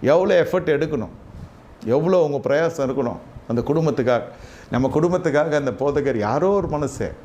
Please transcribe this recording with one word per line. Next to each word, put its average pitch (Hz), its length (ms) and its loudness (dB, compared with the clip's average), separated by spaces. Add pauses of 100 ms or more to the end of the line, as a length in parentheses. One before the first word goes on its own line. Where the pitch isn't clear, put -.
எவ்வளோ 185 420 4
எஃபர்ட் 143 340 0
எடுக்கணும், 139 360 -4 (720)
எவ்வளோ 151 320 2 (100)
உங்க 143 120 -2 (100)
பிரயாசம் 151 380 0
இருக்கணும் 123 340 -4 (280)
அந்த 120 140 0
குடும்பத்துக்காக. 135 600 0 (480)
நம்ம 131 240 2
குடும்பத்துக்காக 160 600 2
அந்த 139 160 0
போதகர் 135 460 -2
யாரோ 123 340 0
ஒரு 196 180 0
மனுஷன், - 460 -4 (100)